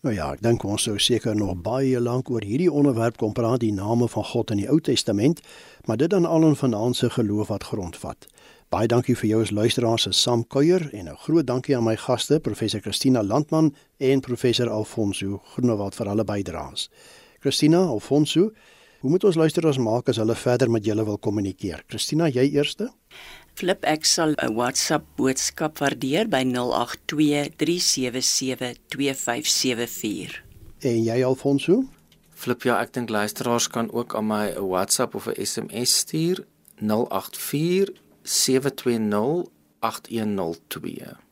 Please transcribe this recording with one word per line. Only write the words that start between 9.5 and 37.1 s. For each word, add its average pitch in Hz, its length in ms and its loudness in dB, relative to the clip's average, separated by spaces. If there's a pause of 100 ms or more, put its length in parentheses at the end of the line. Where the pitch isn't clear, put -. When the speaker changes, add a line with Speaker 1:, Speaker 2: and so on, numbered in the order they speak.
Speaker 1:
se 95 120 -2
saamkuier 139 840 2
en 104 140 -10
'n - 100 -14
groot 160 300 0
dankie 127 280 0
aan 117 80 0
my 110 140 2
gaste, - 420 0
professor 107 400 -4
Christina 117 440 2
Landman 147 520 2 (220)
en 135 220 4
professor 120 500 0
Alfonso 101 760 -4
Groenewald, 107 500 0
vir 107 120 -6
hulle 104 160 0
bydraes. 92 680 -6 (500)
Christina, 151 380 4
Alfonso, 156 760 2 (480)
hoe 131 100 -2
moet 180 140 2
ons 190 120 4
luisteraars 160 420 2
maak 120 320 0
as 110 80 2
hulle 110 180 2
verder 123 360 2
met 107 140 0
julle 107 200 0
wil 104 120 -2
kommunikeer? 98 720 -4
Christina, 151 400 -2
jy 131 260 2
eerste? 151 400 -2 (600)
Speaker 2:
Flip, 190 300 -4
ek 156 220 -2
sal 156 320 2
'n 123 160 -2
WhatsApp 131 520 -2 (100)
boodskap 135 640 -2
waardeer 139 500 0
by 139 160 0
nul 123 320 0
agt 120 300 -2
twee 147 500 2
drie 170 240 0
sewe 127 420 -2
sewe 127 540 -2 (120)
twee 135 260 -2
vyf 120 340 -4
sewe 120 400 0
vier. - 560 -8 (360)
Speaker 1:
En 117 240 2
jy, 117 200 2
Alfonso? 143 600 2 (460)
Speaker 3:
Flip, - 320 -6
ja, 123 200 2
ek 117 120 -6
dink 120 160 -4
luisteraars 113 580 0
kan 113 240 -4
ook 117 240 -6
aan 107 120 -2
my 107 220 -2
'n 95 180 -6
WhatsApp 98 480 0
of 107 120 -8
'n 104 180 -6
S - 120 -6
M - 120 -10 (160)
S - 120 2
stuur, 165 480 -2 (340)
nul 107 300 0
agt - 280 -6